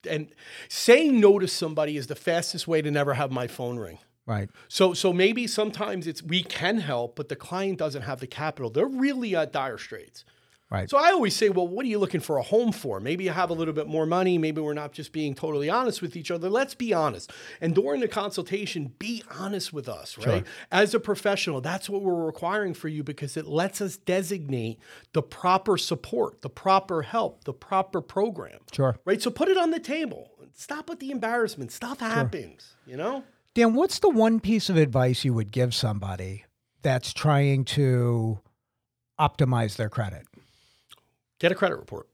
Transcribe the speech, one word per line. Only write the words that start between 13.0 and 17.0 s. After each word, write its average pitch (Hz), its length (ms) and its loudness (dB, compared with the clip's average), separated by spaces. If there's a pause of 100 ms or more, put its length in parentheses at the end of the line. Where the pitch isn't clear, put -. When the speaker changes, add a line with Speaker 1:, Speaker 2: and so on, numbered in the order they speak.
Speaker 1:
you 185 80 0
have 170 200 -2
a - 20 -2
little 160 220 -2
bit 151 120 -2
more 156 200 0
money. 180 320 2
Maybe 156 240 0
we're 151 100 -4
not 147 200 -8
just - 200 -14
being 151 220 -4
totally 147 360 -4
honest 240 320 0
with 165 140 -8
each 165 160 -10
other. 170 160 -4
Let's 262 260 0
be 226 180 -4
honest. 147 380 0 (300)